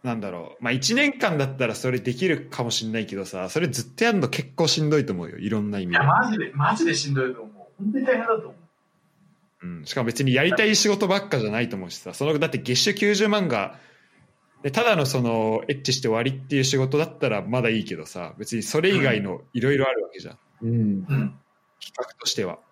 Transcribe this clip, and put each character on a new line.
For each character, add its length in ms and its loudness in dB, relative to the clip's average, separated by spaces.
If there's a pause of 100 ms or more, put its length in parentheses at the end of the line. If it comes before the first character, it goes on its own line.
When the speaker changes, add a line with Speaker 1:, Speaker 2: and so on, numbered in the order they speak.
Speaker 1:
な 60 -2
ん 80 -4
だ 100 -6
ろ 300 -10
う。 20 -12
ま 60 0
あ、 40 2
一 220 0
年 240 2
間 200 2
だ 80 2
っ 100 -6
た 100 0
ら 80 -2
そ 160 -2
れ 80 0
で 160 -2
き 140 0
る 220 0
か 120 -6
も 80 -2
し 160 -2
ん 60 -4
な 60 -2
い 80 -4
け 100 -8
ど 80 -4
さ、 240 -6
そ 100 -2
れ 100 0
ず 200 -6
っ 60 -20
と 100 0
や 80 4
ん 80 2
の 80 2
結 220 -4
構 180 2
し 140 2
ん 80 2
ど 80 6
い 80 2
と 80 -4
思 100 -6
う 60 -10
よ。 80 -14
い 100 -4
ろ 140 0
ん 80 -2
な 80 -4
意 80 -4
味 60 -2
で。 60 4
Speaker 2:
い 40 4
や、 40 4
マ 240 4
ジ 60 0
で、 160 -4
マ 240 2
ジ 80 2
で 100 2
し 160 -2
ん 40 0
ど 120 0
い 80 -4
と 60 -14
思 100 -14
う。 40 -20 (280)
本 100 0
当 80 0
に 40 -2
大 120 4
変 100 -2
だ 120 2
と 100 -10
思 60 -18 (1080)
う。 40 -12
Speaker 1:
う 140 -10
ん。 60 -16
し 80 -10
か 80 0
も 40 0
別 160 -2
に 120 4
や 80 4
り 100 4
た 120 4
い 120 4
仕 120 4
事 200 2
ば 80 4
っ 140 -4
か 80 0
じ 80 0
ゃ 40 -2
な 120 -2
い 80 -2
と 60 -8
思 100 -8
う 40 -12
し 60 -12
さ。 160 -12
そ 140 -2
の、 120 2
だ 100 2
っ 20 -2
て 80 -4
月 240 0
収 120 2
九 200 2
十 140 2
万 200 2
が、 300 -2 (840)
で、 80 -2
た 140 2
だ 100 6
の 120 2
そ 160 0
の、 460 2
エ 40 0
ッ 100 -4
チ 120 0
し 80 -4
て 60 0
終 80 2
わ 60 0
り 100 0
っ 20 -6
て 200 -8
い 60 4
う 40 2
仕 120 0
事 220 2
だ 80 2
っ 120 -16
た 120 2
ら 100 0
ま 220 -2
だ 80 2
い 100 2
い 40 -4
け 120 -8
ど 80 -12
さ、 320 -12
別 200 -6
に 60 -2
そ 200 0
れ 120 4
以 60 4
外 220 2
の 180 -6 (140)
い 80 0
ろ 100 4
い 60 4
ろ 100 4
あ 20 2
る 140 0
わ 80 -12
け 60 -14
じ 100 -14
ゃ 40 -16
ん。 60 -20 (220)
Speaker 3:
う 60 -6
ん。 40 0
Speaker 2:
う 40 2
ん。 320 2 (720)
Speaker 1:
企 160 -18
画 80 -4 (160)
と 60 -8
し 80 -2
て 100 -2
は。 140 -6 (140)